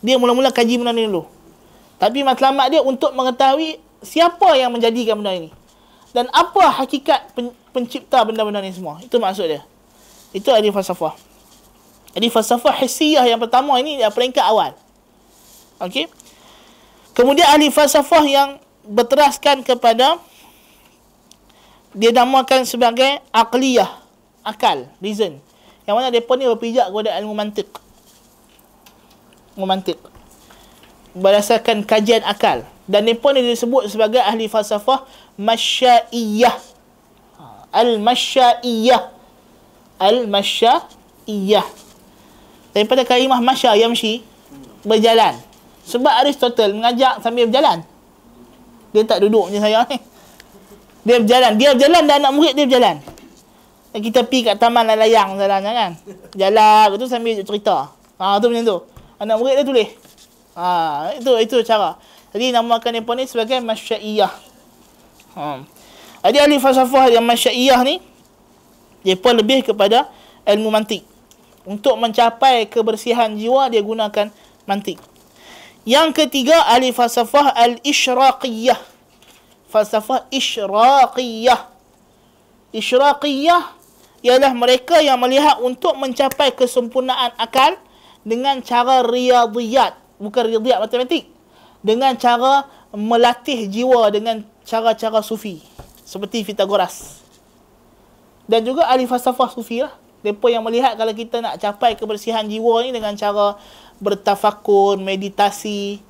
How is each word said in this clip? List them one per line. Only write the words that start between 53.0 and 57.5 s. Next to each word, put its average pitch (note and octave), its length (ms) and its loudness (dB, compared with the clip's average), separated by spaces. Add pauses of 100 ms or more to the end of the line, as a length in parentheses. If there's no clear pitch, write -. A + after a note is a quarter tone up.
Dan A3+ 80 -10
kita A3 240 0
pergi B3 240 0
kat G3+ 100 0
taman A#3 300 2
layang-layang, G3+ 720 2
kan. G#3 300 -4 (420)
Jalan, G#3+ 560 6
lepas G3 80 -4
tu B3 140 -6
sambil A#3 320 -4
cerita. G3 480 -4 (260)